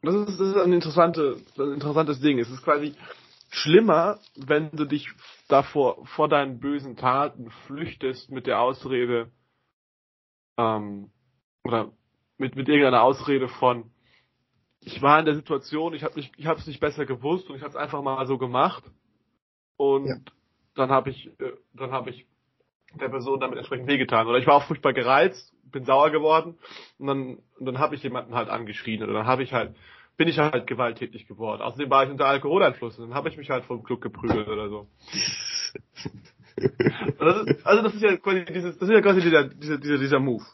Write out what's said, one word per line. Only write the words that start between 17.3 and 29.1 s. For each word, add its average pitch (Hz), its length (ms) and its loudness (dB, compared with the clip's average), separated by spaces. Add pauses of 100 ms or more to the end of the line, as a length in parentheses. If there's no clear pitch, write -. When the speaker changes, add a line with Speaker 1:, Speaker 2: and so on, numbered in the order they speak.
Speaker 1:
und 139 60 -14
ich 135 60 -16
hab's 147 140 -14
einfach 143 260 -6
mal 135 240 -2
so 131 120 -2
gemacht 127 460 -2 (920)
und 139 300 2
Speaker 2:
Ja. 127 100 -4 (600)
Speaker 1:
dann 131 140 0
hab 131 180 2
ich, - 180 -14 (140)
äh, 131 120 -8 (220)
dann 127 160 -10
hab 127 160 -8
ich - 200 -16 (760)
der 135 80 -6
Person 131 320 -4
damit 127 180 -2
entsprechend 123 300 -8
wehgetan. 123 400 2
Oder 120 100 4
ich 123 80 0
war 147 80 8
auch 139 100 6
furchtbar 143 300 -2
gereizt, 135 580 2 (120)
bin 131 200 -12
sauer 139 260 6
geworden 160 480 2 (400)
und 139 80 -10
dann, 135 320 -4 (200)
und 131 80 -8
dann 127 120 -6
hab 147 140 0
ich 139 100 -10
jemanden 120 320 -8
halt 113 140 -2
angeschrien 110 540 -8
oder 104 100 -4